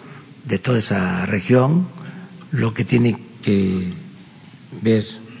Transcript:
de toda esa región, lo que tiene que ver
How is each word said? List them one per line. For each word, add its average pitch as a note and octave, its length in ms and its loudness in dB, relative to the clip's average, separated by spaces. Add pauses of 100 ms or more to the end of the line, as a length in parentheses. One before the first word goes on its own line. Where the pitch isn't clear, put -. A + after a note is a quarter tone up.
(460)
de G2+ 140 -2
toda B2 180 0
esa F#2 480 0
región, B2+ 640 4 (640)
lo A2+ 220 0
que A2+ 120 -2
tiene A#2+ 320 4 (240)
que F#2+ 460 2 (960)
ver A2 240 2 (360)